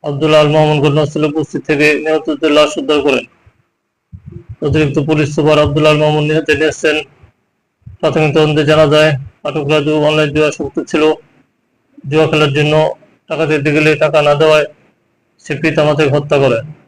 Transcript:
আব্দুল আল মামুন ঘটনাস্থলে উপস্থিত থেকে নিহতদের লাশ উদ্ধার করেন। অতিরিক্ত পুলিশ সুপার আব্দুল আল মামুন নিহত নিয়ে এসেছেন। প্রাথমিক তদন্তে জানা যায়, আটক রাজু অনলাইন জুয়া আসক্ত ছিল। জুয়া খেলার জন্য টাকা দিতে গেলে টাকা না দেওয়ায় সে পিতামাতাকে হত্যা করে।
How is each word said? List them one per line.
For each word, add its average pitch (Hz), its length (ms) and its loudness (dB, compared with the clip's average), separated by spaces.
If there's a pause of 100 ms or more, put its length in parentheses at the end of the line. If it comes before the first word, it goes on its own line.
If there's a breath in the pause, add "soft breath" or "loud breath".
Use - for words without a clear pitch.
আব্দুল 151 320 -2
আল 151 120 4
মামুন 151 340 2
ঘটনাস্থলে 151 460 -2
উপস্থিত 147 340 -6
থেকে 151 320 0
নিহতদের 151 580 -2
লাশ 147 260 2
উদ্ধার 147 240 -2
করেন। 131 240 -2 (1400)
অতিরিক্ত 151 380 -2
পুলিশ 147 360 -2
সুপার 151 240 2
আব্দুল 151 260 0
আল 151 120 4
মামুন 151 260 0
নিহত 156 260 -2
নিয়ে 151 180 0
এসেছেন। 151 300 -2 (1000)
প্রাথমিক 156 360 0
তদন্তে 151 300 2
জানা 156 220 4
যায়, 151 240 2 (320)
আটক 147 260 -6
রাজু 151 260 0
অনলাইন 151 340 0
জুয়া 151 180 0
আসক্ত 143 400 -6
ছিল। 151 160 -2 (1040)
জুয়া 151 200 0
খেলার 151 260 0
জন্য 151 380 0 (360)
টাকা 160 180 -4
দিতে 151 260 -2
গেলে 151 240 2
টাকা 147 260 0
না 147 140 2
দেওয়ায় 151 300 2 (760)
সে - 160 -8
পিতামাতাকে 151 540 0
হত্যা 143 280 0
করে। 127 220 2 (280)